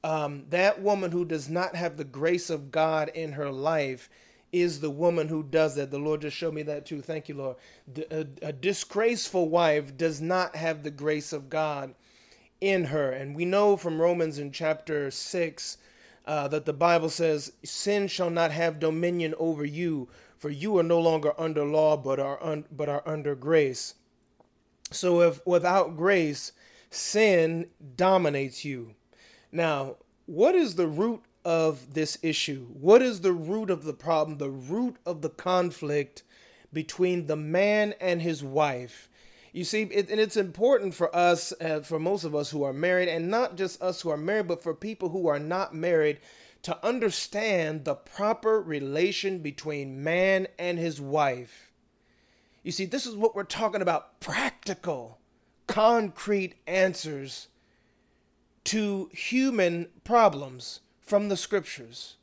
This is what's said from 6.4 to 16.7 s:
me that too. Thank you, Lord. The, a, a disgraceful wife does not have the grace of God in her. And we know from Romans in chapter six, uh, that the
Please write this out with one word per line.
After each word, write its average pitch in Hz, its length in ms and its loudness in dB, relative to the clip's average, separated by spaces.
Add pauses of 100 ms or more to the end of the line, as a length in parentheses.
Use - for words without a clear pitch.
me 151 100 -6
that 147 220 -8
too. 147 160 -10
Thank 156 260 -10
you, 147 80 -12
Lord. 135 220 -8 (360)
The, 156 280 -6 (220)
a, 156 40 -6
a 151 60 -6
disgraceful 196 960 0
wife 151 480 2
does 156 240 -2
not 180 340 0
have 156 280 -4
the 151 80 -6
grace 147 420 -4
of 139 160 -10
God 147 440 -4 (680)
in 190 240 2
her. 139 260 0
And 139 240 -8
we 165 80 -2
know 202 320 4
from 160 260 -2
Romans 165 380 2
in 143 140 -8
chapter 156 580 -2
six, - 640 -4 (480)
uh, 143 220 -2
that 147 180 -2
the 151 60 -2